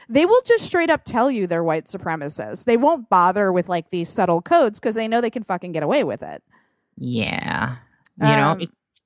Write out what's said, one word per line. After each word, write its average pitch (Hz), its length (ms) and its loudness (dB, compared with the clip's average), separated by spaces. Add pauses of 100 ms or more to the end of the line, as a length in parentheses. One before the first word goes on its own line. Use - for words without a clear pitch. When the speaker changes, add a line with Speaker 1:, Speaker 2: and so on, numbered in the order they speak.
Speaker 1:
they 285 180 4
will 480 180 4
just 466 220 2
straight 339 240 0
up 311 140 0
tell 240 260 0
you 214 160 -2
they're 170 160 -2
white 160 220 -2
supremacists. 156 800 -8
They 233 120 4
won't 277 320 0
bother 185 440 4
with, 175 160 0
like, 175 220 -4
these 170 180 -4
subtle 175 340 0
codes 277 380 2
'cause 220 160 -4
they 220 100 -4
know 226 140 0
they 240 100 -2
can 233 140 -8
fucking 180 260 -8
get 156 140 -4
away 247 180 2
with 127 220 -6
it. 76 180 -14 (540)
Speaker 2:
Yeah. 123 800 -4 (440)
You 170 60 2
know, 214 240 4
Speaker 1:
Um, 180 100 -4
Speaker 2:
it's, - 280 -14 (180)